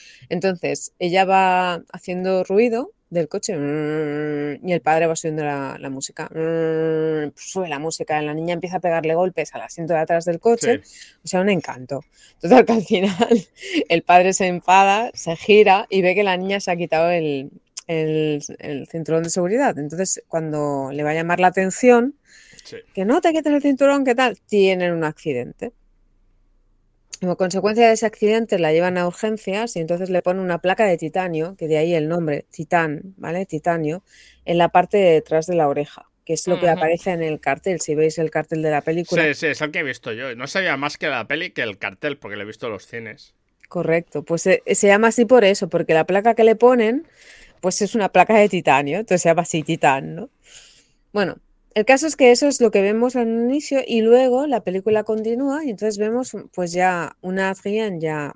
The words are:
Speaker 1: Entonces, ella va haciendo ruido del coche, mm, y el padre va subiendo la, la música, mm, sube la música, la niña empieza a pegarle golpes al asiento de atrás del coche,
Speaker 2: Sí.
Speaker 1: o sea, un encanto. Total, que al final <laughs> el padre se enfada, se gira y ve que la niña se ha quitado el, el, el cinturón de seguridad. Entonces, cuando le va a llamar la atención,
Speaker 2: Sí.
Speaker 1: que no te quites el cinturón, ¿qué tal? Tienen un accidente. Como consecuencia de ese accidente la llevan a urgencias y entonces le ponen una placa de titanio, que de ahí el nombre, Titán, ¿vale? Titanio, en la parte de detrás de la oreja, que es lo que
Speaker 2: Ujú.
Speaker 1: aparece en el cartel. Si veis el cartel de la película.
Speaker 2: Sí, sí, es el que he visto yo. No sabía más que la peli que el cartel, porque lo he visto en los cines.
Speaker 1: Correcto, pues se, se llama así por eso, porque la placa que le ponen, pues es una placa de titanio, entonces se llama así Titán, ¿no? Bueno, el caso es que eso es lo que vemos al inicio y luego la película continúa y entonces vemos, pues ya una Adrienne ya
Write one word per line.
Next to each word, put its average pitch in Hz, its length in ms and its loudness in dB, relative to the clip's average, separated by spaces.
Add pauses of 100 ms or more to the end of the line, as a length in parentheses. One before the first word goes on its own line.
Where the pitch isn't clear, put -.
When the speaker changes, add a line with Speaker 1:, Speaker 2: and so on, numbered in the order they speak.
(280)
Speaker 1:
Entonces, 170 720 -4
ella 185 260 0
va 185 580 2 (100)
haciendo 185 520 -4
ruido 233 480 0 (180)
del 165 180 -2
coche, 208 280 -6
mm, 147 1120 -6
y 180 40 0
el 170 80 0
padre 160 260 2
va 160 80 0
subiendo 156 300 -6
la, 139 340 -6
la 139 100 -12
música, 135 360 -10 (100)
mm, 160 1040 -2
sube 185 320 -8
la 143 100 -6
música, 156 420 -4
la 151 140 -6
niña 165 200 -4
empieza 175 240 -6
a - 20 -2
pegarle 165 340 0
golpes 175 400 -2
al 120 80 -12
asiento 160 320 -8
de 156 60 0
atrás 165 240 0
del 170 160 -4
coche, 233 420 2
Speaker 2:
Sí. - 420 -20
Speaker 1:
o - 40 -10
sea, 185 120 0
un 190 80 2
encanto. 139 560 -4 (360)
Total, 208 240 6
que 214 80 0
al 226 100 0
final 190 320 0 (140)
<laughs> 302 600 -2
el 170 140 2
padre 180 300 6
se 185 160 0
enfada, 196 680 2
se 165 220 -6
gira 208 540 6
y 190 120 2
ve 180 140 2
que 208 80 2
la 185 120 0
niña 190 220 -4
se 196 140 -4
ha 175 40 -2
quitado 165 340 0
el, 147 420 -2 (340)
el, 156 560 -2 (160)
el 143 300 -10
cinturón 165 340 -2
de 170 80 -8
seguridad. 190 480 0
Entonces, 160 480 -6
cuando 147 680 -4
le 147 120 -4
va 151 60 -2
a 151 40 -2
llamar 170 240 -2
la 180 100 4
atención, 240 680 2 (480)
Speaker 2:
Sí. 226 140 -18 (160)
Speaker 1:
que 190 100 -4
no 262 160 2
te 339 120 2
quites 302 200 0
el 285 100 2
cinturón, 277 420 2
¿qué 247 120 2
tal? 247 240 0
Tienen 190 520 2
un 165 120 -2
accidente. 151 680 -6 (1500)
Como 180 160 -2
consecuencia 196 500 2
de 226 80 6
ese 220 120 -2
accidente 214 520 0
la 160 140 2
llevan 180 260 2
a 175 80 0
urgencias 214 680 -6
y 175 40 -6
entonces 175 300 -4
le 180 100 2
ponen 185 220 -2
una 175 160 -4
placa 185 260 0
de 180 140 2
titanio, 170 580 -4
que 165 120 -8
de 156 100 2
ahí 165 160 2
el 151 140 0
nombre, 160 420 -2
Titán, 165 680 -4
¿vale? 175 300 -8
Titanio, 165 560 -4 (420)
en 170 140 0
la 170 100 4
parte 180 300 2
de 190 140 6
detrás 156 340 2
de 180 80 -4
la 160 140 2
oreja, 143 420 -6 (160)
que 165 80 -4
es - 140 -4
lo 175 100 0
que 175 80 0
Speaker 2:
Ujú. 165 100 4
Speaker 1:
aparece 170 360 -2
en 170 100 -4
el 156 180 -4
cartel. 160 400 -4
Si 156 140 -4
veis 156 240 0
el 160 120 -2
cartel 156 320 -4
de 156 80 0
la 147 120 0
película. 170 400 -2
Speaker 2:
Sí, 147 120 0
sí, 165 120 -6
es 139 160 -4
el 151 80 -4
que 175 80 -8
he 175 60 -4
visto 127 280 -8
yo. 123 220 -10
No 123 120 -10
sabía 175 300 -2
más 143 220 -6
que 180 100 -6
la 120 180 -4
peli 165 260 -6
que 139 100 -6
el 107 160 -6
cartel, 120 400 -8
porque 104 180 -14
lo 104 60 -10
he 101 40 -10
visto 107 200 -12
en 113 60 -6
los 95 140 -12
cines. - 480 -16 (340)
Speaker 1:
Correcto, 165 560 -2
pues 165 180 -4
se, 185 200 2 (120)
se 208 140 2
llama 208 200 6
así 233 160 2
por 233 200 6
eso, 190 260 2
porque 170 240 0
la 160 100 4
placa 202 300 2
que 226 100 4
le 220 120 6
ponen, 240 500 4 (560)
pues 180 180 -2
es 202 140 -2
una 202 160 0
placa 185 260 6
de 208 140 6
titanio, 147 480 2
entonces 185 240 0
se 175 80 4
llama 165 120 2
así 165 200 -4
Titán, 156 520 0
¿no? 196 140 -12 (840)
Bueno, 202 240 -2 (380)
el 214 100 0
caso 269 220 4
es 302 100 -4
que 254 140 6
eso 247 160 4
es 277 140 0
lo 233 100 4
que 196 120 2
vemos 226 340 0
al 240 100 0
inicio 247 580 -2
y 226 180 0
luego 247 440 4
la 240 160 -2
película 190 400 -2
continúa 233 640 -4
y 277 60 -4
entonces 208 280 -4
vemos, 226 380 -4 (160)
pues 180 200 -4
ya 180 480 0
una 190 300 -2
Adrienne 202 500 -4
ya 156 340 -4